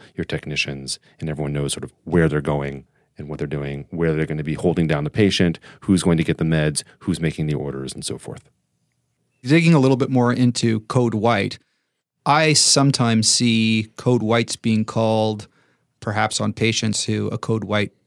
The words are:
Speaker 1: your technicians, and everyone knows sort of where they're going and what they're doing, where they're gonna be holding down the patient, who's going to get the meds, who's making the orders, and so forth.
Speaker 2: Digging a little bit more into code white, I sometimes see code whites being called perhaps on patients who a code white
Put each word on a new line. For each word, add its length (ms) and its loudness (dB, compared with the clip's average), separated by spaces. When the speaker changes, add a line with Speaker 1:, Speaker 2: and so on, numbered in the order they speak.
Speaker 1:
your 80 -6
technicians, 760 -8
and 100 -6
everyone 220 -6
knows 220 -4
sort 100 -10
of 80 -12
where 240 2
they're 100 0
going 460 -4
and 100 -12
what 120 -10
they're 80 -6
doing, 420 -8
where 240 0
they're 120 -2
gonna 180 -4
be 100 -4
holding 340 0
down 160 -2
the 60 -4
patient, 500 2
who's 220 2
going 140 4
to 60 2
get 140 -2
the 80 -2
meds, 380 0
who's 200 -4
making 280 -2
the 80 -2
orders, 380 -8
and 120 -12
so 120 -8
forth. 320 -16
Speaker 2:
Digging 300 6
a 60 6
little 180 4
bit 120 -2
more 220 4
into 500 2
code 320 0
white, 460 0
I 280 4
sometimes 760 2
see 680 2
code 260 0
whites 320 0
being 300 0
called 640 -2
perhaps 400 -2
on 140 -2
patients 500 -2
who 240 -4
a 100 -6
code 260 -4
white 280 -2